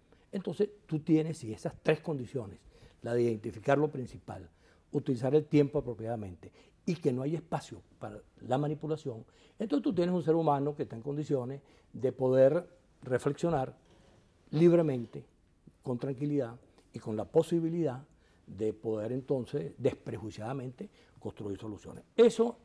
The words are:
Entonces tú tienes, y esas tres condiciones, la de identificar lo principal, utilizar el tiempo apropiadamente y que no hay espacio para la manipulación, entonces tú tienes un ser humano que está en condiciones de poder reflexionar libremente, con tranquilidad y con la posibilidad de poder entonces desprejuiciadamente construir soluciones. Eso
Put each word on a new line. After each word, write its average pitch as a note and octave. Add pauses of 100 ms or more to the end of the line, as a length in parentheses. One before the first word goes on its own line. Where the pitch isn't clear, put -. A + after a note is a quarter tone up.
(320)
Entonces G3+ (160)
tú D#3
tienes, D#3
y A2
esas B2 (100)
tres D#3
condiciones, B2 (420)
la A#2+
de A#2+
identificar A2+
lo D3
principal, F#2+ (440)
utilizar C3
el D3+
tiempo D3
apropiadamente A2 (320)
y F3
que D3+
no B2+
hay D3+
espacio C#3+ (180)
para G#2 (260)
la B2
manipulación, D3 (340)
entonces B3+
tú C4+
tienes F3
un E3+
ser D#3+
humano D3
que D3
está A2
en A2+
condiciones C#3 (300)
de B2
poder C3 (320)
reflexionar C3 (760)
libremente, D3 (580)
con B2
tranquilidad C#3 (380)
y -
con A2
la G#2+
posibilidad E3 (420)
de G#2+
poder A2
entonces B2+
desprejuiciadamente B2 (280)
construir G2+
soluciones. - (120)
Eso A#3